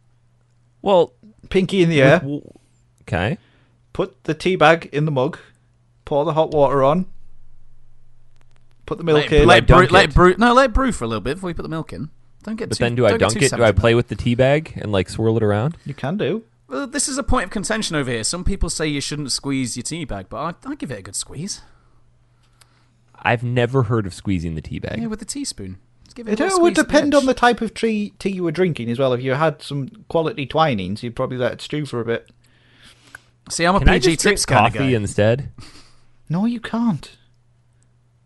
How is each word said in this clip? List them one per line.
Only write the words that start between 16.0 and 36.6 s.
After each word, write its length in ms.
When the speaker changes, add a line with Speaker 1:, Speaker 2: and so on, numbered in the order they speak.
Speaker 2:
do. 280
Speaker 3:
Well, 180
this 200
is 120
a 40
point 220
of 60
contention 440
over 160
here. 140
Some 200
people 260
say 160
you 160
shouldn't 280
squeeze 460
your 80
tea 220
bag, 240
but 80
I, 60
I 60
give 140
it 100
a 20
good 140
squeeze. 440
Speaker 1:
I've 200
never 400
heard 240
of 80
squeezing 400
the 80
tea 160
bag. 240
Speaker 3:
Yeah, 60
with 120
a 60
teaspoon. 500
Just 120
give 120
it 20
a 20
Speaker 2:
It 140
Speaker 3:
little 160
Speaker 2:
would 140
Speaker 3:
squeeze 60
at 60
the 60
Speaker 2:
depend 200
on 100
Speaker 3:
edge. 20
Speaker 2:
the 80
type 260
of 140
tea, 440
tea 120
you 140
were 80
drinking 380
as 80
well. 140
If 100
you 100
had 280
some 280
quality 380
Twinings, 560
you'd 140
probably 200
let 160
it 80
stew 240
for 160
a 60
bit. 240
Speaker 3:
See, 160
I'm 100
a 40
Speaker 1:
Can 100
I 80
Speaker 3:
P 20
G 120
Speaker 1:
just 100
drink 160
Speaker 3:
Tips 80
kinda 160
Speaker 1:
coffee 160
Speaker 3:
guy. 180
Speaker 1:
instead? 560
Speaker 2:
No, 160
you 140